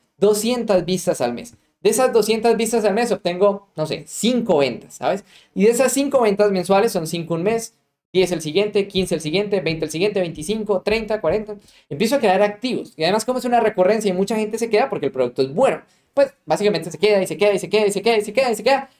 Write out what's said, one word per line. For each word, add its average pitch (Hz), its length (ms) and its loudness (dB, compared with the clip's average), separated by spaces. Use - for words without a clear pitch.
doscientas 208 680 2
vistas 180 360 -2
al 120 120 0
mes. - 220 -12
De 208 100 2
esas 254 200 2
doscientas 220 460 2
vistas 226 280 0
al 190 100 2
mes 240 160 0
obtengo, 190 640 0
no 156 100 -4
sé, 156 220 -8
cinco 226 500 0
ventas, 123 380 -2
¿sabes? 170 280 -2
Y 190 120 2
de 233 60 6
esas 247 220 2
cinco 269 280 0
ventas 208 300 2
mensuales 196 400 2
son 165 140 -4
cinco 170 300 -6
un 165 80 -4
mes, 226 320 -2
diez 180 200 2
el 160 100 -4
siguiente, 196 460 -2
quince 185 260 -2
el 156 80 -4
siguiente, 190 400 -2
veinte 160 240 -4
el 147 60 -8
siguiente, 196 280 -2
veinticinco, 185 640 -4
treinta, 214 400 -2
cuarenta. 208 340 -2
Empiezo 208 280 -2
a 277 40 0
crear 190 220 2
activos. 208 560 -2
Y 156 60 -2
además, 202 220 0
como 254 120 -2
es 247 80 -4
una 240 140 2
recurrencia 208 500 2
y 180 40 0
mucha 196 220 -2
gente 214 220 -2
se 226 120 -4
queda 226 200 2
porque 147 160 -4
el 135 60 -2
producto 127 320 -2
es 131 100 -4
bueno, 226 300 0
pues 269 180 2
básicamente 170 420 0
se 160 80 -10
queda 202 240 4
y 175 60 -2
se 160 100 -6
queda 208 160 4
y 190 60 0
se 170 100 -8
queda 214 160 2
y 196 60 2
se 196 100 -4
queda 226 500 0
y 208 40 -2
se 208 80 -8
queda 262 260 0